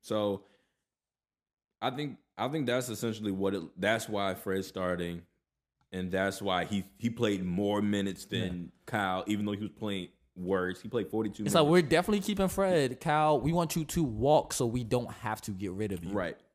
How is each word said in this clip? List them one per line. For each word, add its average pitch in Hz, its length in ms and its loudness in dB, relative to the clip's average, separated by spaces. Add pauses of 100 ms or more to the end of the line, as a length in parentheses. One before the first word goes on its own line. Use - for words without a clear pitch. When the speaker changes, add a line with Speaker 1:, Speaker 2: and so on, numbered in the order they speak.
Speaker 1:
So 104 380 0 (1400)
I 127 100 0
think, 139 280 -6 (200)
I 117 100 0
think 147 180 -2
that's 123 220 0
essentially 107 440 -2
what 98 220 0
it, 92 80 -2 (180)
that's 110 280 2
why 101 260 0
Fred's 95 320 -4
starting, 87 560 -4 (680)
and 92 200 -4
that's 95 300 0
why 92 240 2
he, 98 200 -2 (140)
he 117 120 0
played 107 340 0
more 101 380 2
minutes 101 440 0
than 90 380 -4
Speaker 2:
Yeah. 85 40 -14 (180)
Speaker 1:
Kyle, 95 400 0
even 104 180 0
though 104 80 -2
he 101 100 -6
was 104 80 -6
playing 98 380 -6 (280)
worse. 90 440 -2
He - 80 -12
played 110 200 -2
forty-two 110 240 -2
Speaker 2:
It's - 80 -14
Speaker 1:
minutes. - 140 0
Speaker 2:
like, 156 120 6
we're 175 160 8
definitely 180 380 2
keeping 190 280 0
Fred. 175 520 2
Cal, 151 400 4
we 143 120 2
want 170 240 0
you 165 80 0
to 170 180 0
walk 127 500 4
so - 140 0
we 120 180 -2
don't 120 280 0
have - 300 -6
to - 80 -8
get 95 220 -6
rid 98 200 -4
of 87 120 -6
you. 95 80 -4
Speaker 1:
Right. 92 240 -2 (180)